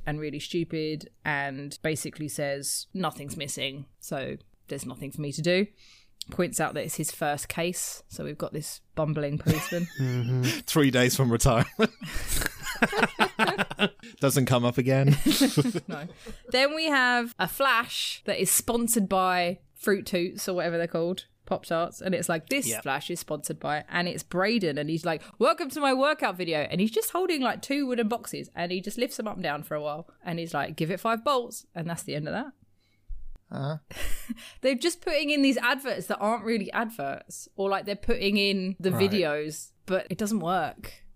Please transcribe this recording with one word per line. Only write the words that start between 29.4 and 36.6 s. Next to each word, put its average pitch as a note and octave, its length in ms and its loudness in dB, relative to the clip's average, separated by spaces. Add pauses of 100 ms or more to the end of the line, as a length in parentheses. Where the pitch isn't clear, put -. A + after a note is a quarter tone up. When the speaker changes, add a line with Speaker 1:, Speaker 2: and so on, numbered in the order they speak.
Speaker 1:
down D3 200 -2
for D#3 120 -6
a D3+ 80 -2
while, D3+ 260 -6 (160)
and E3+ 140 -4
he's E3 160 -6
like, D3+ 200 -2
"Give D#3+ 160 -2
it F#3 100 -4
five A3+ 220 0
bolts," B3+ 520 -2
and E3+ 160 -6
that's E3+ 120 -6
the - 120 -8
end D3+ 140 -4
of D3+ 40 -4
that. C4 200 -4 (960)
Speaker 3:
Uh-huh. C3+ 260 -4 (460)
Speaker 1:
<laughs> - 400 -12
They're C4+ 120 4
just E4 280 -2
putting D4+ 280 0
in D4 120 4
these C4 160 6
adverts B3 480 0
that G#3 120 -2
aren't G#3+ 260 0
really A3 280 -2